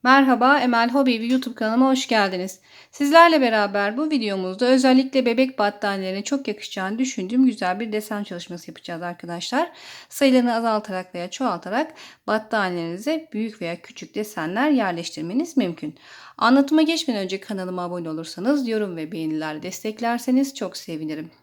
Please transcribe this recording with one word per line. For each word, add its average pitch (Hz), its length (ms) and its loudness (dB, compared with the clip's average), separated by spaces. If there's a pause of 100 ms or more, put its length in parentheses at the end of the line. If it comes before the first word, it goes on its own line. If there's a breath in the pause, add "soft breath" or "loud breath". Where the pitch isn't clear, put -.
Merhaba, 262 520 6
Emel 240 320 2
Hobi 240 420 2
YouTube 262 220 -2
kanalıma 240 360 2
hoş 262 180 0
geldiniz. 196 520 0 (300 soft breath)
Sizlerle 320 500 6
beraber 208 560 0
bu 311 140 -2
videomuzda 202 560 -2
özellikle 262 600 4
bebek 262 320 2
battaniyelerine 202 680 -2
çok 277 240 -4
yakışacağını 208 500 -6
düşündüğüm 254 480 2
güzel 202 340 0
bir 226 120 -6
desen 214 320 -4
çalışması 175 460 -12
yapacağız 165 320 -12
arkadaşlar. 175 680 -4 (380 loud breath)
Sayılarını 254 460 4
azaltarak 214 600 -2
veya 180 160 -6
çoğaltarak 226 640 -4 (320 loud breath)
battaniyelerinize 214 1040 -2
büyük 214 300 -6
veya 170 200 -8
küçük - 320 -20
desenler 214 560 -2
yerleştirmeniz 185 840 -2
mümkün. 170 380 -2 (440 loud breath)
Anlatıma 277 440 4
geçmeden 302 400 0
önce 190 180 -6
kanalıma 185 420 -8
abone 175 280 -6
olursanız, 208 580 -2
yorum 208 280 -4
ve 160 160 -8
beğenilerle 156 500 -6
desteklerseniz 240 920 -2
çok 185 220 -8
sevinirim. 156 540 -10 (120)